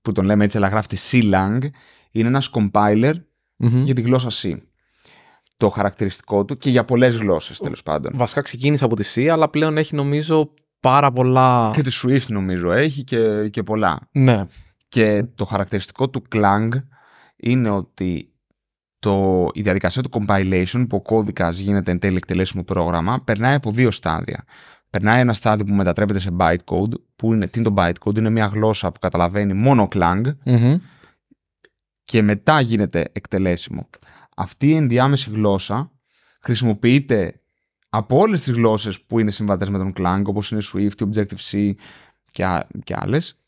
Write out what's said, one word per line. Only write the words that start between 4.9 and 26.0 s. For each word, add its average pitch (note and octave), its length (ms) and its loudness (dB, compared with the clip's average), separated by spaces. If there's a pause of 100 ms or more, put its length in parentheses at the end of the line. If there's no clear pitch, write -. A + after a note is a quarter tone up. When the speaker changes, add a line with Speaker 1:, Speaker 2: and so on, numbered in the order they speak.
Speaker 1:
Το A2 120 2
χαρακτηριστικό G2+ 760 -2
του C3+ 120 -8
και C#3 140 -2
για A#2+ 140 4
πολλές B2 320 2
γλώσσες, F#2+ 440 -2
Speaker 2:
Ο-, - 20 -12
Speaker 1:
τέλος - 200 -8
πάντων. D2+ 320 -6
Speaker 2:
βασικά B2 280 -2
ξεκίνησε C#3 420 0
από A#2 120 2
τη G#2 80 -2 (100)
C, B2+ 120 0
αλλά D#3+ 240 2
πλέον D3+ 280 0
έχει, D#3 160 -4
νομίζω, D3+ 600 -2 (260)
πάρα C3+ 320 4
πολλά B2+ 640 4
Speaker 1:
Και D#3 80 0
τη C3 80 -2 (120)
Swift, B2+ 260 2
νομίζω, F#2 440 -2
έχει C#3 320 0
και, G#2+ 440 0
και G#2+ 140 -6
πολλά. G#2+ 500 -2
Speaker 2:
Ναι. B2+ 320 4 (440)
Speaker 1:
Και G#2+ 360 2 (100)
το G#2 100 -6
χαρακτηριστικό G2+ 640 -4
του C3 120 -8 (120)
Clang G#2 340 2 (680)
είναι A#2+ 340 0
ότι F#2 640 -4 (640)
το, F#2+ 540 2
η - 100 -6
διαδικασία G2 400 0
του B2+ 100 -6
compilation, G2 760 0
που G#2 80 -4
ο G2 40 -2
κώδικας G2 580 -2
γίνεται G2 320 -2
εν F2+ 80 0
τέλει F#2 180 0
εκτελέσιμο F#2 480 -2
πρόγραμμα, F2 600 -2
περνάει A#2 300 0
από C#3 160 -2
δύο A#2 200 2
στάδια. - 540 -6 (460)
Περνάει G#2+ 300 2
ένα A#2+ 140 2
στάδιο G#2+ 300 0
που G2+ 100 -4
μετατρέπεται G2 440 0